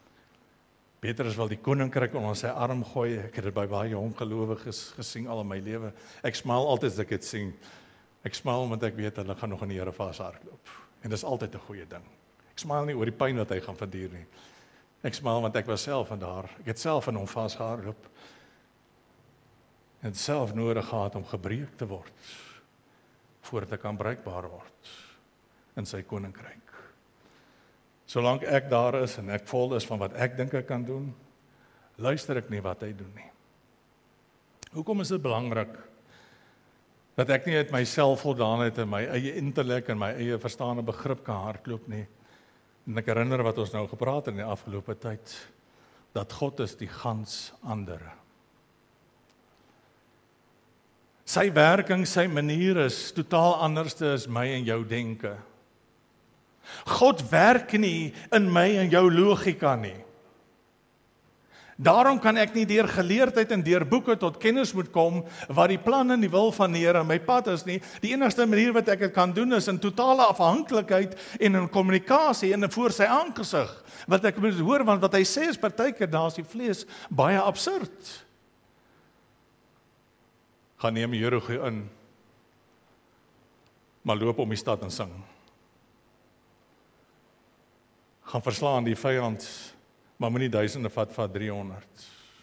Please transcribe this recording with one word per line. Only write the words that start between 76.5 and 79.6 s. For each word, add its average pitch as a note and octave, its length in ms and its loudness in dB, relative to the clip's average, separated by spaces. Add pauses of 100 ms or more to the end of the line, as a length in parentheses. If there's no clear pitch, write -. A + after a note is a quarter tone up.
baie D#3 320 4
absurd. - 720 -2 (2750)